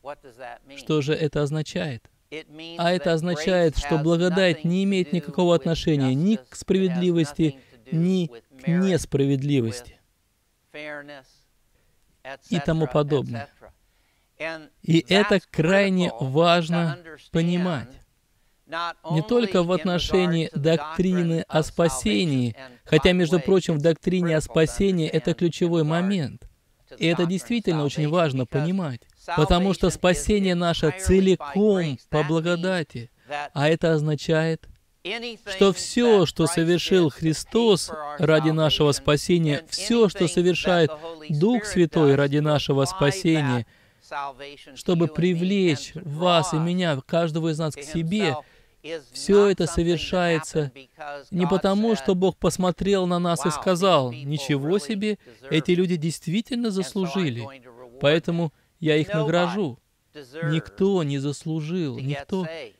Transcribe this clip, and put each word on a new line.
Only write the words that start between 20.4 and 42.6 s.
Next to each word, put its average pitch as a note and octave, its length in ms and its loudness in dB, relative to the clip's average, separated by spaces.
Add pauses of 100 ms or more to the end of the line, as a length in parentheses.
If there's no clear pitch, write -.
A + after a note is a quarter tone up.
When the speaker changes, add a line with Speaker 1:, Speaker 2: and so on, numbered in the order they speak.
Speaker 1:
regard - 60 -12
to - 20 -10
the D3+ 60 -4 (160)
Speaker 2:
доктрины E3 640 -2
Speaker 1:
doctrine - 100 -8
Speaker 2:
о D#3+ 100 0
Speaker 1:
of D#3 60 0
Speaker 2:
спасении, E3+ 840 0
Speaker 1:
salvation, - 40 -10
and C3 300 -20
Speaker 2:
хотя, E3 240 2
Speaker 1:
by F3+ 40 2
the F3+ 40 2
Speaker 2:
между F3+ 200 2
Speaker 1:
way, D#3+ 80 -2
Speaker 2:
прочим, F#3 280 2
в D3+ 60 0
Speaker 1:
it's - 20 -4
Speaker 2:
доктрине E3+ 540 0
о - 20 2
Speaker 1:
critical D3+ 40 0
to - 100 -10
Speaker 2:
спасении E3 580 2
это E3 220 -2
Speaker 1:
understand - 20 2
in - 60 -4
Speaker 2:
ключевой E3+ 420 0
Speaker 1:
regard D3+ 60 2
Speaker 2:
момент. E3+ 540 -2
Speaker 1:
to - 60 -20 (440)
the C3 80 -20
Speaker 2:
И D#3+ 80 0
это E3+ 160 2
Speaker 1:
doctrine - 20 2
of E3+ 40 -2
Speaker 2:
действительно F#3 540 -2
очень C#3+ 220 -2
Speaker 1:
salvation, D3 40 0
Speaker 2:
важно D3+ 340 0
Speaker 1:
because - 20 -2
Speaker 2:
понимать, D#3 560 -4 (340)
потому F3 380 4
что F#3+ 140 0
Speaker 1:
salvation - 20 4
is - 60 -2
Speaker 2:
спасение F#3 600 2
наше F3 300 0
Speaker 1:
entirely D#3+ 120 0
by - 20 -16
Speaker 2:
целиком F#3+ 840 4
Speaker 1:
grace. D3 180 -4 (100)
Speaker 2:
по D#3 80 0
Speaker 1:
That D3+ 60 2
means D3 40 -2
Speaker 2:
благодати. E3+ 840 -2 (160)
Speaker 1:
that D3 260 -8
Speaker 2:
А D3 140 0
это D#3+ 260 2
означает, D#3 760 -2 (340)
Speaker 1:
anything A3+ 360 -10 (160)
Speaker 2:
что F#3+ 180 4
все, A#3 480 2
Speaker 1:
that D#3+ 60 4
Speaker 2:
что - 160 -2
Speaker 1:
Christ D#3 100 0
Speaker 2:
совершил E3+ 540 2
Speaker 1:
did - 20 2
to - 60 -8
pay - 40 -18
Speaker 2:
Христос G3 720 0
Speaker 1:
for E3 60 -10
our D3+ 300 -6
Speaker 2:
ради D#3 260 4
нашего D#3 400 2
Speaker 1:
salvation, - 20 2
Speaker 2:
спасения, D3+ 680 0
Speaker 1:
and - 100 -20
Speaker 2:
все, A3 380 2
что G3 100 -8
Speaker 1:
anything F3+ 80 2
that - 60 -4
Speaker 2:
совершает F3 580 2
Speaker 1:
the D3+ 100 -12
Holy D#3 380 -6
Speaker 2:
Дух G#3+ 240 2
Speaker 1:
Spirit G#3+ 100 -8
Speaker 2:
Святой D#3+ 380 4
Speaker 1:
does C3+ 60 6
Speaker 2:
ради C#3+ 200 2
Speaker 1:
to D3 40 2
Speaker 2:
нашего C#3+ 420 0